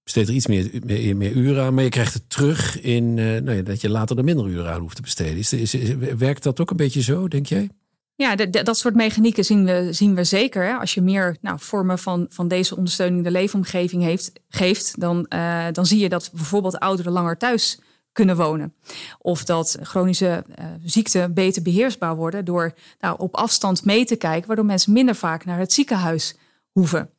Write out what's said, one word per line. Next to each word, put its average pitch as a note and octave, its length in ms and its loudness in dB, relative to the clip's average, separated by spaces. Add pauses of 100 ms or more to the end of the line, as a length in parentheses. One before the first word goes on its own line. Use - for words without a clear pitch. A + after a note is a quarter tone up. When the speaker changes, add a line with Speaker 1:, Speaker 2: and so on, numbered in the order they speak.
Speaker 1:
besteed G#2+ 260 0
er A#2+ 60 0
iets B2+ 120 2
meer, F#2 240 0 (140)
meer, G#2 320 0
meer G2+ 160 -2
uren C3+ 320 2
aan, C3 100 2
maar C3+ 100 4
je B2 60 2
krijgt A#2+ 240 0
het - 160 -8
terug C#3+ 500 0
in, A#2+ 380 0
eh, A2 60 0
nou A2+ 320 0
ja, F#2+ 60 -2
dat G2+ 180 -4
je G#2+ 80 -2
later A2 300 0
er B2+ 60 0
minder D3 220 2
uren E2+ 260 -4
aan E2+ 80 -4
hoeft E2 160 -10
te - 60 -12
besteden. D#2+ 340 -4
Is, G2+ 160 0
is, A#2 220 -2
is, B2 200 0 (220)
werkt C3 260 0
dat C3+ 180 0
ook E3+ 100 0
een F3+ 60 -2
beetje C#3+ 260 0
zo, E3 260 0
denk C#3+ 180 -2
jij? G3 240 -2 (440)
Speaker 2:
Ja, A#3+ 220 0
de, G3 140 0
de, - 120 0
dat A3 160 2
soort A#3 160 0
mechanieken A3 500 4
zien G3+ 200 4
we, F3+ 260 2
zien G3+ 240 4
we F3+ 100 2
zeker, G3+ 400 2
hè. A3+ 100 0
Als A3 200 -4
je G3 60 0
meer, F#3 400 2
nou, F3+ 200 -6
vormen F#3 380 -2
van, F3 300 -2
van F3+ 200 -4
deze F#3 280 0
ondersteuning F3+ 480 0
de F3 60 -2
leefomgeving F3+ 720 0
heeft, E3+ 300 -2 (160)
geeft, - 520 0
dan, F3 260 -2
eh, E3+ 460 -4
dan E3+ 140 0
zie G#3 120 4
je G3 100 2
dat E3+ 240 -4
bijvoorbeeld F3+ 460 -2
ouderen F3 340 -2
langer E3+ 240 0
thuis A#3+ 440 0 (320)
kunnen F#3 240 4
wonen. D#3 380 -2 (440)
Of F3 260 -2
dat E3 380 0
chronische, F3+ 640 0 (100)
eh, E3 120 -14 (180)
ziekten F3+ 500 0
beter F#3+ 280 2
beheersbaar F3+ 540 0
worden E3+ 280 -4
door, E3+ 300 -2 (260)
nou, F3 180 -4
op F#3 180 -6
afstand - 480 0
mee G#3+ 200 4
te A#3 120 0
kijken, E3+ 300 -2
waardoor G#3+ 200 0
mensen G3 260 2
minder B3 220 6
vaak E3 300 -4
naar F3 140 -4
het F#3 140 0
ziekenhuis F3+ 640 0 (340)
hoeven. E3 480 2